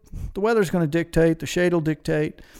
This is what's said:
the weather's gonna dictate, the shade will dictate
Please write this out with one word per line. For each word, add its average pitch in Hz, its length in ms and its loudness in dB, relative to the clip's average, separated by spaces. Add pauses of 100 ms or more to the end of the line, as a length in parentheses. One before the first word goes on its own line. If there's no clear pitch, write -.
(340)
the 190 60 -8
weather's 214 280 2
gonna 170 180 0
dictate, 165 520 2
the 139 80 -10
shade 180 260 0
will 175 80 2
dictate 156 640 -4 (180)